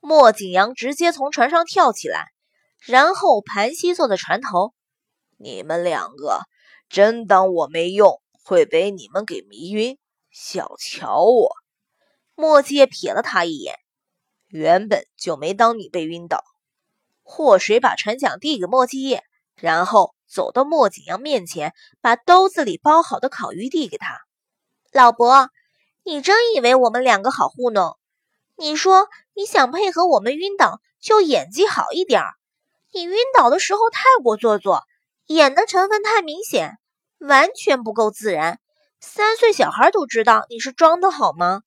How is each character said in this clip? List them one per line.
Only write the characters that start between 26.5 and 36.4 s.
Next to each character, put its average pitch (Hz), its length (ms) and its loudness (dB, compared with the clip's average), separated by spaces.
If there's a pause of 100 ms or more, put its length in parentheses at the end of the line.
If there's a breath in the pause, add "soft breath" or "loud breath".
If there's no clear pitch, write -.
以 285 60 0
为 240 160 4
我 247 120 4
们 240 140 -4
两 226 180 2
个 240 120 -2
好 - 160 -2
糊 247 220 -4
弄？ 190 280 -2 (640)
你 302 140 -6
说 381 340 2 (260 soft breath)
你 403 120 -8
想 254 240 0
配 370 220 -4
合 339 120 0
我 311 140 2
们 233 180 -4
晕 392 200 -8
倒， 233 240 0 (200)
就 427 200 2
演 247 300 0
技 277 140 0
好 - 280 -4
一 349 120 -2
点 226 160 2
儿。 107 120 -8 (600)
你 359 120 -10
晕 359 120 -6 (200)
倒 247 140 6
的 349 100 0
时 392 160 -4
候 453 120 0
太 - 140 -6 (180)
过 226 160 0
做 214 220 0
作， 180 240 -2 (440)
演 302 280 2
的 339 100 2
成 381 240 0
分 415 140 -2
太 427 200 0
明 320 200 -12